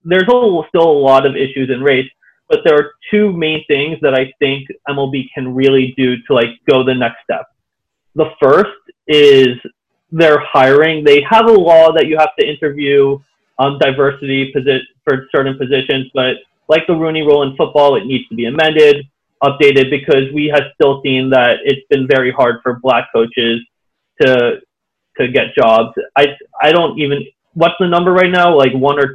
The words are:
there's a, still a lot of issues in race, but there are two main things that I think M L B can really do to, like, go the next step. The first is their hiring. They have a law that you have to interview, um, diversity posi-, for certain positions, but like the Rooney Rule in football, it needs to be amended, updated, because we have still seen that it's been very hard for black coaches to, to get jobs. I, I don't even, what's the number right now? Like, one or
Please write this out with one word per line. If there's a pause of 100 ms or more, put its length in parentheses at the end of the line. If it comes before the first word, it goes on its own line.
there's
a,
still
a
lot
of
issues
in
race, (400)
but
there
are (180)
two
main
things
that
I
think (200)
M
L
B
can
really
do
to,
like, (200)
go
the
next
step. (680)
The (100)
first (380)
is (540)
their
hiring.
They
have
a
law
that
you
have
to
interview, (400)
um,
diversity
posi-, (160)
for
certain
positions,
but (320)
like
the
Rooney
Rule
in
football,
it
needs
to
be
amended, (380)
updated,
because
we
have (100)
still
seen
that
it's
been
very
hard
for
black
coaches (600)
to, (600)
to
get
jobs. (240)
I, (340)
I
don't
even, (260)
what's
the
number
right
now?
Like,
one
or